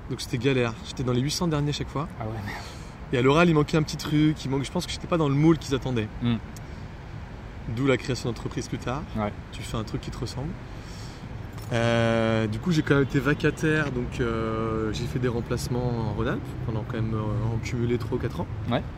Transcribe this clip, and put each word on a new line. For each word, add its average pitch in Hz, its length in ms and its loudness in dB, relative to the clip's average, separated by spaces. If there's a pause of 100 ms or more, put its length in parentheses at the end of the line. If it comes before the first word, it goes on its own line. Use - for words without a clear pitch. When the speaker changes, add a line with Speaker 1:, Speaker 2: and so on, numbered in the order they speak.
(100)
Speaker 1:
Donc 123 100 -6
c'était - 180 -2
galère. 123 340 4 (140)
J'étais - 160 -6
dans 123 100 2
les 123 80 4
huit 143 100 2
cents 175 180 0
derniers 147 220 2
à - 20 0
chaque - 160 -4
fois. 151 200 -4 (120)
Speaker 2:
Ah 110 40 -4
ouais, 110 60 -4 (160)
merde. - 120 -6 (540)
Speaker 1:
Et 127 60 4
à 123 40 4
l'oral, 156 260 8
il 160 60 6
manquait 151 220 4
un 156 60 6
petit 156 140 -4
truc, 151 480 4
il 131 60 -2
manque, 135 140 0
je - 80 -8
pense 180 140 -2
que - 60 -6
j'étais - 140 -8
pas 180 100 2
dans 156 120 4
le 139 60 4
moule 156 240 8
qu'ils - 160 -2
attendaient. 120 340 0 (140)
Speaker 2:
Hmm. 117 140 4 (1400)
Speaker 1:
D'où 135 100 2
la 127 100 6
création - 320 -2
d'entreprise 117 400 -4
plus 123 100 -4
tard. 123 240 -4 (140)
Speaker 2:
Ouais. 104 160 0 (200)
Speaker 1:
Tu 107 100 -8
fais - 140 -6
un 110 80 -2
truc - 160 -4
qui - 100 -8
te - 80 -8
ressemble. 127 320 -6 (1200)
Euh, 113 720 4
du 107 140 -2
coup, 180 100 0
j'ai 156 120 4
quand 147 120 4
même 139 100 6
été 139 140 2
vacataire, 147 720 2
donc, 123 300 -2
euh, 113 720 0
j'ai 117 120 -2
fait 127 140 -2
des 123 100 2
remplacements 120 840 0
en - 40 -2
Rhône-Alpes 117 260 0 (240)
pendant 113 240 -2
quand 120 60 -6
même, 113 200 0
euh, 113 400 0
en 117 40 0
cumulé 120 400 0
trois 120 200 -2
ou - 20 -2
quatre - 200 -4
ans. - 60 -4 (240)
Speaker 2:
Ouais. 131 120 2 (160)